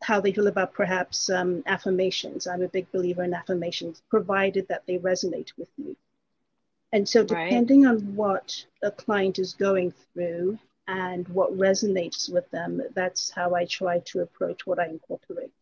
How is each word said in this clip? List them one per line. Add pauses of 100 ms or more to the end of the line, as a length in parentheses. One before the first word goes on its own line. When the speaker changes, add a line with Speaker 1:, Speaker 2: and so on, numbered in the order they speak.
Speaker 1:
how
they
feel
about
perhaps,
um,
affirmations.
I'm
a
big
believer
in
affirmations,
provided
that
they
resonate
with
you. (960)
And
so
Speaker 2:
Right. (220)
Speaker 1:
depending
on
what (180)
a
client
is
going
through (300)
and
what
resonates
with
them, (140)
that's
how
I
try
to
approach
what
I
incorporate.